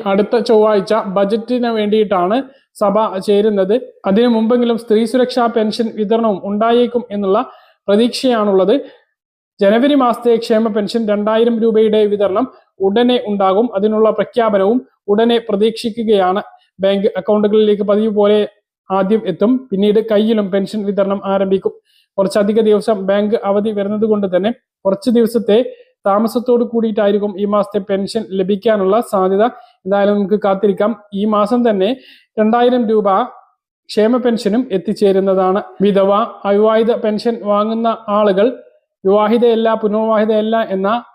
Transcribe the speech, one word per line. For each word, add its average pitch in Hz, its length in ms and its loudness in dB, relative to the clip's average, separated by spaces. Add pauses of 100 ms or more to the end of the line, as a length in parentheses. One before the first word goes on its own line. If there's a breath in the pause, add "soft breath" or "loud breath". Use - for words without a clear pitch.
അടുത്ത 202 320 0
ചൊവ്വാഴ്ച 214 560 2 (140)
ബജറ്റിന് 220 600 -2
വേണ്ടിയിട്ടാണ് 208 720 0 (360 loud breath)
സഭ 202 440 -2
ചേരുന്നത്. 202 580 0 (300)
അതിനു 214 220 2
മുമ്പെങ്കിലും 233 500 0
സ്ത്രീ 226 280 0
സുരക്ഷാ 247 400 0
പെൻഷൻ 220 500 -2
വിതരണവും 214 480 -2
ഉണ്ടായേക്കും 233 680 0
എന്നുള്ള 202 280 0 (480 loud breath)
പ്രതീക്ഷയാണുള്ളത്. 208 880 2 (840 loud breath)
ജനുവരി 233 360 2
മാസത്തെ 240 400 2
ക്ഷേമ 226 320 0
പെൻഷൻ 208 400 -2
രണ്ടായിരം 220 520 0
രൂപയുടെ 214 460 2
വിതരണം 202 400 0 (340 loud breath)
ഉടനെ 240 460 2
ഉണ്ടാകും. 202 500 0
അതിനുള്ള 214 340 2
പ്രഖ്യാപനവും 208 680 0 (280 loud breath)
ഉടനെ 226 300 2
പ്രതീക്ഷിക്കുകയാണ്. 214 1040 -2 (380 soft breath)
ബാങ്ക് 196 280 0 (100)
അക്കൗണ്ടുകളിലേക്ക് 208 640 2
പതിവ് 208 320 0
പോലെ 208 260 2 (480)
ആദ്യം 190 360 0
എത്തും. 196 260 0 (200)
പിന്നീട് 202 280 2 (100)
കയ്യിലും 214 420 0
പെൻഷൻ 196 340 -4
വിതരണം 202 400 -2
ആരംഭിക്കും. 196 480 -2 (440)
കുറച്ചധിക 208 440 0
ദിവസം 214 440 2
ബാങ്ക് 208 380 0
അവധി 208 280 0
വരുന്നത് 208 340 -2
കൊണ്ട് 208 220 0
തന്നെ 185 240 -2 (340)
കുറച്ച് 196 240 0
ദിവസത്തെ 220 480 2 (480 loud breath)
താമസത്തോട് 226 580 0
കൂടിയിട്ടായിരിക്കും 208 760 -2
ഈ 208 60 -2
മാസത്തെ 202 340 -2
പെൻഷൻ 196 500 -4
ലഭിക്കാനുള്ള 196 720 0
സാധ്യത. 196 420 0 (420 loud breath)
എന്തായാലും 202 300 0
നമുക്ക് 202 300 0
കാത്തിരിക്കാം. 202 460 0 (220)
ഈ 202 120 -2
മാസം 220 440 2
തന്നെ 196 200 0 (480 loud breath)
രണ്ടായിരം 240 520 2
രൂപ 214 180 2 (800)
ക്ഷേമ 226 280 2
പെൻഷനും 233 440 0 (100)
എത്തിച്ചേരുന്നതാണ്. 190 880 0 (200)
വിധവ, 196 300 2 (340)
അവിവാഹിത 214 460 2
പെൻഷൻ 214 520 -2
വാങ്ങുന്ന 220 540 -2 (120)
ആളുകൾ 208 380 2 (560)
വിവാഹിതയല്ല, 220 680 2
പുനർവിവാഹിതയല്ല 220 840 0 (140)
എന്ന 190 200 -2 (260)